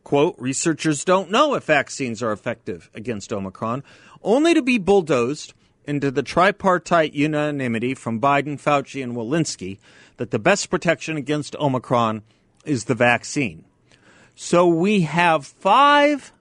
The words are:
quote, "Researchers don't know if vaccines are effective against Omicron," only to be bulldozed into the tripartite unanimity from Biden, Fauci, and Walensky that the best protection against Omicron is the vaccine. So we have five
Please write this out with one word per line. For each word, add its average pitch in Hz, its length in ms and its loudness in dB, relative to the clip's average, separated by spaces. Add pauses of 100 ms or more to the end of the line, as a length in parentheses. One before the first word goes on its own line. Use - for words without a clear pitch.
quote, 147 340 2
"Researchers 143 680 -2
don't 175 260 0
know 269 240 2
if 156 100 -4
vaccines 127 580 -2
are 113 100 -2
effective 107 600 -8
against 113 400 -10
Omicron," 113 500 -6 (400)
only 294 300 2
to 320 100 2
be 247 140 0
bulldozed 156 800 0 (320)
into 143 240 -2
the 135 120 -2
tripartite 175 920 0
unanimity 143 800 -2
from 113 260 -6
Biden, 139 400 0
Fauci, 139 420 -2
and 120 140 -8
Walensky 117 600 -4 (400)
that 120 120 -8
the 120 80 -2
best 175 300 0
protection 165 480 -2
against 147 400 -4
Omicron 120 680 0 (420)
is 139 200 -2
the 131 100 -2
vaccine. 117 680 0 (720)
So 175 320 2
we 180 360 2
have 160 440 2
five 285 960 2